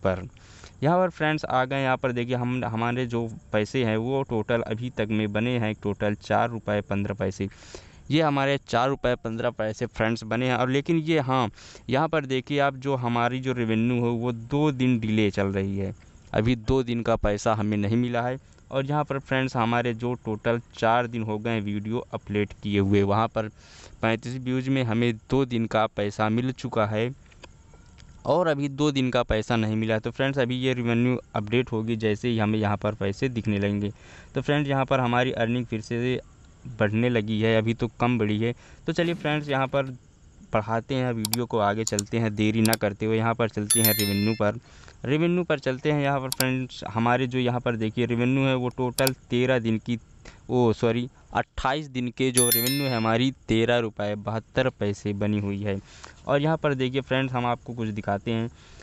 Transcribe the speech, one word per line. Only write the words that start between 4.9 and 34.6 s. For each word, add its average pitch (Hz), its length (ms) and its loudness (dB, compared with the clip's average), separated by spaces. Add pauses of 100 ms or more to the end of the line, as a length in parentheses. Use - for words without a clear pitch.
तक 107 200 -2
में 107 220 0
बने 117 260 0
हैं 107 160 0
total 104 420 -2
चार 110 340 0
रुपये 104 300 -2
पन्द्रह 98 340 -2
पैसे। 98 340 -4 (600)
ये 147 120 2
हमारे 139 360 2 (100)
चार 123 200 2
रुपये 127 280 0
पन्द्रह 117 360 -4
पैसे 110 340 -4
friends 113 380 -2
बने 117 240 -2
हैं। 123 80 0
और 127 140 0
लेकिन 143 280 0
ये, 160 220 0
हाँ, 127 300 0 (400)
यहाँ 147 180 2
पर 156 180 -2
देखिए 131 340 -2
आप 139 160 2
जो 135 200 -2
हमारी 120 440 0
जो 131 120 -2
revenue 117 440 2
है 120 160 2
वो 120 200 -2
दो 143 400 0
दिन 127 280 2
delay 107 300 2
चल 98 180 0
रही 98 300 -2
है, 95 160 -4 (380)
अभी 117 240 2
दो 127 260 2
दिन 117 200 -2
का 113 160 2
पैसा 107 360 0
हमें 107 240 0
नहीं 101 180 2
मिला 120 260 0
है। 127 160 -2 (320)
और 135 160 -2
यहाँ 147 180 0
पर 139 160 -4
friends 131 360 0
हमारे 120 380 2
जो 120 220 -2
total 117 440 -2 (140)
चार 117 320 2
दिन 117 160 -4
हो 107 160 -2
गए 113 120 -4
हैं 113 120 0
video 104 500 -4
upload 104 420 -2
किए 101 260 0
हुए, 98 240 6
वहाँ 107 240 2
पर 110 200 -2 (540)
पैंतीस 113 340 0
views 127 340 -2
में 135 140 2
हमें 117 360 2
दो 135 260 0
दिन 117 200 -2
का 110 220 2
पैसा 104 400 -2
मिल 123 240 0
चुका 117 340 -2
है 110 280 -2 (1120)
और 165 200 2
अभी 143 220 0
दो 143 220 0
दिन 131 200 2
का 123 120 2
पैसा 110 340 0
नहीं 107 200 2
मिला। 110 220 0
तो 120 120 -6
फ्रेंड्स, 135 280 -2
अभी 127 180 0
ये 127 180 0
revenue 120 420 2 (180)
update 113 380 0
होगी, 110 240 -2
जैसे 107 320 0
ही 113 100 0
हमें 107 200 2
यहाँ 104 180 0
पर 107 180 -2
पैसे 101 340 -2
दिखने 110 300 0
लगेंगे। 101 320 0 (440)
तो 135 60 -2
फ्रेंड्स, 147 300 0